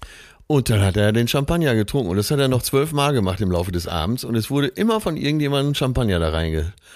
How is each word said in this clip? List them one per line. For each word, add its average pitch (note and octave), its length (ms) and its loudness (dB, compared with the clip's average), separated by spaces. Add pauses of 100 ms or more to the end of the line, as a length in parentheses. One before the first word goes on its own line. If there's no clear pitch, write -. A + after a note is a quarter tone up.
(480)
Und C#3 240 2
dann G#2 100 2
hat F#2+ 160 2
er G#2 140 4
den A#2 160 2
Champagner C#3+ 480 0
getrunken. A2 340 0
Und F#2 80 0
das G#2 140 0
hat C#3+ 80 0
er C3+ 80 2
noch B2+ 160 2
zwölf D3 280 0
Mal C#3+ 220 2
gemacht F#2+ 260 0
im F#2+ 120 0
Laufe F2 200 -2
des F2 160 -4
Abends. F2 360 -2
Und A#2 120 -6
es A2 140 -2
wurde C#3 180 0
immer A3 320 0
von E3+ 160 -4
irgendjemandem C#3+ 600 0
Champagner A#2+ 440 0
da E2 100 0
reinge-, D#2+ 440 -2 (220)